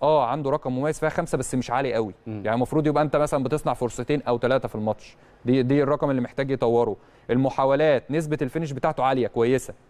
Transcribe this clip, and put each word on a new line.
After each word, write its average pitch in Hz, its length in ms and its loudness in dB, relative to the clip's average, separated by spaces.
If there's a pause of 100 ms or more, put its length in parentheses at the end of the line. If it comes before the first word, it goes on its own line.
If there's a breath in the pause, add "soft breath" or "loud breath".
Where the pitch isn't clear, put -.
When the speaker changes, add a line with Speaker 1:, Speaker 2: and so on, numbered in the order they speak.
Speaker 1:
آه، 147 240 4
عنده 135 240 -2
رقم 139 220 -2
مميز 143 260 -2
فيها 156 100 -2
خمسة، - 300 -2
بس 127 160 -6
مش 123 160 -2
عالي 127 240 0
قوي. 110 200 -2 (120)
Speaker 2:
مم. 107 180 -8
Speaker 1:
يعني 110 120 2
المفروض 151 300 0
يبقى 147 160 2
أنت 151 140 0
مثلًا 147 280 0
بتصنع 139 300 -2
فرصتين 127 480 -4
أو 120 160 0
ثلاثة 123 300 0
في - 60 -12
الماتش، 107 420 -4 (280 soft breath)
دي، 127 180 4
دي 139 200 2
الرقم 143 280 0
اللي 131 100 0
محتاج 135 300 -4
يطوره. 117 460 2 (340 soft breath)
المحاولات، 135 800 2
نسبة 151 320 -2
الفينش 147 300 -4
بتاعته 139 320 -2
عالية 131 220 2
كويسة، 120 480 0 (160)